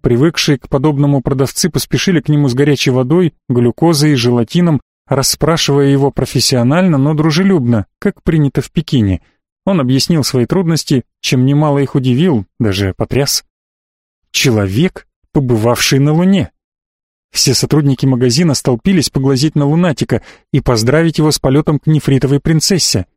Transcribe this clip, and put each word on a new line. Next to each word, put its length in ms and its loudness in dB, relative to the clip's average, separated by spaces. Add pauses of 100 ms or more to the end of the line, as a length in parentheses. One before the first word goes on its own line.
Привыкшие 560 0
к 100 -18
подобному 520 0
продавцы 480 -2
поспешили 520 -2
к 80 -6
нему 200 2
с 60 -2
горячей 360 0
водой, 440 0 (140)
глюкозой 640 2
и 40 2
желатином, 640 0 (280)
расспрашивая 800 0
его 240 2
профессионально, 840 0
но 180 0
дружелюбно, 720 0 (120)
как 240 -6
принято 380 0
в 100 -12
Пекине. 500 -2 (440)
Он 160 0
объяснил 420 0
свои 240 -2
трудности, 560 -2 (180)
чем 240 0
немало 340 0
их 180 -4
удивил, 500 0 (140)
даже 360 -2
потряс. 480 -4 (840)
«Человек, 760 -2 (240)
побывавший 680 0
на 140 2
Луне». 380 0 (840)
Все 200 2
сотрудники 540 0
магазина 480 2
столпились 560 0
поглазеть 460 0
на 100 2
лунатика 560 -2 (300)
и 80 0
поздравить 580 0
его 140 2
с 60 -4
полетом 420 0
к 60 -6
нефритовой 520 0
принцессе. 680 -2 (100)